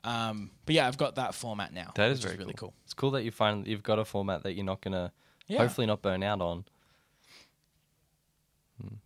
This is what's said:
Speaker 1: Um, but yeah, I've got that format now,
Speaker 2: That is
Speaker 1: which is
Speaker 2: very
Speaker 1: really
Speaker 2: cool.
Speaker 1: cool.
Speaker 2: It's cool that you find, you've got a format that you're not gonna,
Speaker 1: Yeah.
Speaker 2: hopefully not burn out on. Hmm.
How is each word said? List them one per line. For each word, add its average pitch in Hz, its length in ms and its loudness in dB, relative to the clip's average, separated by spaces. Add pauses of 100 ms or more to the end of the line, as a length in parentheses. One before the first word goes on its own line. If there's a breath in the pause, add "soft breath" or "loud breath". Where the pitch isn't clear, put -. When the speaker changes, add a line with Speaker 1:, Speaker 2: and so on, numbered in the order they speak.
Speaker 1:
Um, 113 460 -2 (160)
but 156 80 4
yeah, 147 140 8
I've 127 100 -2
got 143 160 2
that 127 200 -2
format 104 380 -6
now, 85 220 -10
Speaker 2:
That 107 160 4
is 139 80 0
Speaker 1:
which - 0 -
is 113 140 -6
Speaker 2:
very 90 60 -6
Speaker 1:
really 95 160 -8
Speaker 2:
cool. - 160 -12
Speaker 1:
cool. - 40 -20 (100)
Speaker 2:
It's - 100 -18
cool 135 180 0
that 135 100 0
you 110 80 -2
find, 104 360 2
you've 104 180 -4
got 107 140 4
a 110 60 2
format 98 380 -2
that 95 120 -4
you're 98 100 -4
not 95 180 -2
gonna, 92 300 -2 (340 soft breath)
Speaker 1:
Yeah. 214 120 -2
Speaker 2:
hopefully 120 280 4
not 107 160 0
burn 95 200 0
out 101 180 0
on. 87 240 -2 (2250 soft breath)
Hmm. 104 140 -12 (120)